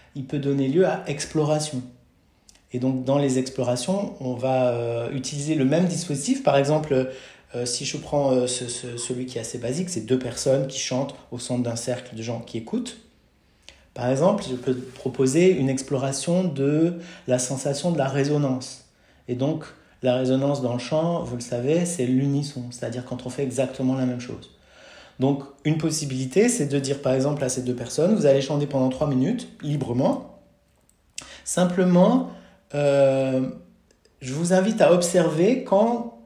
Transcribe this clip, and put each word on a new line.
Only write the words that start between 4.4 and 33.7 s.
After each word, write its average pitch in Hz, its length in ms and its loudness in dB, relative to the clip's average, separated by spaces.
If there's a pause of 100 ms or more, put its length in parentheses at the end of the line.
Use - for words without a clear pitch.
euh, 117 420 -2
utiliser 143 440 -4
le 135 100 2
même 160 200 4
dispositif. - 580 -2
Par 139 120 4
exemple, 139 560 2 (440)
euh, 120 100 -4
si - 180 -4
je 139 140 -6
prends, 143 340 0
euh, 123 160 4
ce, 123 220 -6
ce, 120 260 -10
celui 123 300 -6
qui 123 120 -8
est 113 40 -4
assez 113 160 -10
basique, 135 320 -4
c'est 107 160 -6
deux 131 140 2
personnes 131 480 0
qui - 120 -8
chantent - 360 -4 (160)
au 120 80 -12
centre 123 240 -2
d'un 117 120 -2
cercle 120 400 -6
de 113 60 -10
gens 117 180 -6
qui - 200 -10
écoutent. - 400 -6 (960)
Par 123 140 -4
exemple, 175 380 2
je 127 80 -4
peux 127 200 -2
proposer 135 760 2
une 139 160 2
exploration 135 800 -2
de 156 540 0 (280)
la 123 120 2
sensation 139 520 -2
de 165 60 0
la 160 100 0
résonance. 139 800 0 (420)
Et 123 60 -4
donc, 143 320 -2 (380)
la 123 120 4
résonance 131 460 0
dans 120 120 -2
le 120 60 -2
chant, 165 440 0
vous 120 120 -8
le 120 60 -8
savez, 139 440 0
c'est 131 200 -2
l'unisson, 135 640 0
c'est-à-dire 120 340 -8
quand - 220 -10
on 127 60 -8
fait 143 120 -4
exactement 131 520 -2
la 131 100 0
même 123 160 -2
chose. - 300 -14 (680)
Donc, 135 240 2 (220)
une 156 140 2
possibilité, 147 680 2
c'est 156 180 0
de 139 120 0
dire, 135 220 -4
par 131 120 2
exemple, 139 300 0
à 127 60 -2
ces 123 140 -4
deux 123 120 -2
personnes, 156 400 0
vous 151 120 4
allez 139 140 6
chanter 147 260 0
pendant 131 220 2
trois 147 180 -2
minutes, 143 420 0 (140)
librement. 147 760 -2 (1040)
Simplement, 180 880 4 (420)
euh, 135 760 4 (720)